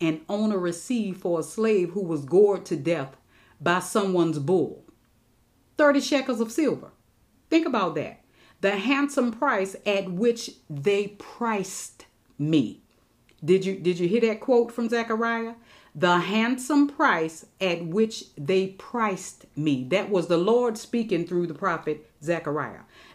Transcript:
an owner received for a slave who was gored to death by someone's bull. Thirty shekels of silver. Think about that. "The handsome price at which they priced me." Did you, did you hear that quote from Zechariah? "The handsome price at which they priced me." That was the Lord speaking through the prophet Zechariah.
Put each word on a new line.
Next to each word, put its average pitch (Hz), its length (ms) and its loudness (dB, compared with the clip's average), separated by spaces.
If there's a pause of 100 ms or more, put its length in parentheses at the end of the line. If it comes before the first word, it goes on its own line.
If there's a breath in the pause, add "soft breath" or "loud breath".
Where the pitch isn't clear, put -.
an 160 260 -2
owner 208 320 0
received 185 640 -4
for 170 200 0
a - 20 -2
slave 202 480 0
who 196 100 -4
was 160 240 -4
gored 196 420 4
to 170 100 -4
death 147 420 -4 (420 soft breath)
by 175 200 2
someone's 180 580 0
bull. 143 440 0 (920)
Thirty 285 240 6
shekels 262 400 0
of 226 100 -2
silver. 214 420 -2 (580)
Think 330 160 4
about 196 300 0
that. - 280 -8 (380 soft breath)
"The 202 140 2
handsome 247 540 0
price 220 540 0
at 196 260 0
which 226 420 0 (180)
they 202 380 0 (100)
priced - 880 -6 (320)
me." 147 420 0 (640)
Did 185 220 2
you, 190 100 -4
did 175 220 -2
you 175 100 2
hear 226 140 2
that 220 180 0
quote 240 320 2
from 233 160 -4
Zechariah? 233 640 -2 (400 soft breath)
"The 175 240 4
handsome 247 680 2
price 190 600 0 (140)
at 175 240 -2
which 214 420 -2 (100)
they 190 320 0
priced - 800 -6 (100)
me." 143 280 0
That 185 240 0
was 185 200 0
the 170 100 4
Lord 226 400 2
speaking 208 480 -2
through 175 220 -2
the 160 60 -8
prophet 156 540 -4 (140)
Zechariah. 147 600 -4 (320 loud breath)